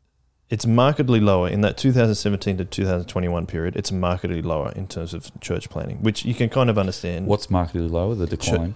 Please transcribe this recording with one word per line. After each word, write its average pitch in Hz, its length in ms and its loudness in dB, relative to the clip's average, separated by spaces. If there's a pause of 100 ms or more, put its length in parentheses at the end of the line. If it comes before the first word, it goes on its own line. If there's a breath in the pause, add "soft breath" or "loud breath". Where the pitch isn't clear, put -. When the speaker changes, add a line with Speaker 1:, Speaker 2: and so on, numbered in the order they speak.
(480)
Speaker 1:
it's 120 180 -2
markedly 123 540 4
lower 95 280 4
in 90 140 0
that 104 140 2
two 135 160 2
thousand 117 220 4
seventeen 101 440 -2
to 90 60 -4
two 101 200 -2
thousand 90 240 0
twenty-one 87 380 -2
period. 85 300 -4
It's - 160 -4
markedly 90 500 0
lower 78 300 -2
in 92 140 -8
terms 85 260 -8
of 85 160 -12 (120)
church - 280 -6
planting, - 340 -8
which 107 220 0
you 120 100 -2
can 117 140 0
kind 127 220 4
of 107 80 2
understand. 92 480 -2
Speaker 2:
What's 101 240 0
markedly 87 380 0
lower? 87 260 0
The 92 140 -2
Speaker 1:
Chu-, - 240 -2
Speaker 2:
decline? 87 240 -2